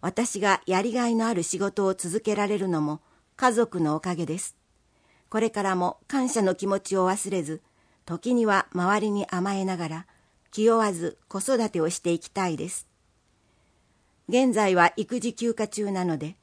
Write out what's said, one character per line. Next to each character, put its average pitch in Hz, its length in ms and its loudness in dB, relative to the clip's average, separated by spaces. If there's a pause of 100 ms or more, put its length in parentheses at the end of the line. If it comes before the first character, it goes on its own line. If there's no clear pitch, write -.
私 214 400 -2
が 196 260 4
や 185 160 2
り 233 100 -2
が 240 140 0
い 233 80 2
の 226 140 0
あ 233 40 0
る 175 120 0
仕 185 160 -4
事 196 260 0
を 190 80 2
続 185 260 -4
け 214 140 -2
ら 208 140 0
れ 208 100 0
る 190 80 -2
の 170 140 0
も 151 200 -2 (360)
家 254 160 2
族 214 280 0
の 151 140 2
お 160 60 -2
か 180 160 -4
げ 165 100 -4
で 156 120 -4
す。 - 180 -10 (760)
こ 220 80 -4
れ 226 100 0
か 220 140 -4
ら 190 140 2
も 180 220 0 (100)
感 262 200 0
謝 226 140 0
の 185 140 2
気 196 100 -6
持 196 140 0
ち - 160 -4
を 185 120 4
忘 196 220 -2
れ 185 140 -2
ず、 156 180 -10 (420)
時 175 300 -2
に 233 120 4
は 196 260 2
周 185 280 2
り 208 120 -2
に 202 160 -2
甘 190 260 -2
え 196 100 -2
な 190 120 -2
が 170 100 -6
ら、 160 200 -8 (440)
気 214 180 2
負 226 100 6
わ 208 140 2
ず 170 260 -6 (100)
子 196 100 -6
育 226 320 0
て 170 100 -2
を 160 80 2
し 175 120 -6
て 175 100 -2
い 170 80 2
き - 100 -12
た 185 200 -2
い 160 80 -2
で 151 120 -6
す。 - 200 -10 (1400)
現 247 240 4
在 202 220 4
は 175 220 6
育 214 240 -4
児 165 140 -4
休 233 180 -2
暇 220 160 -2
中 208 240 -4
な 185 120 -2
の 165 140 0
で 151 240 -8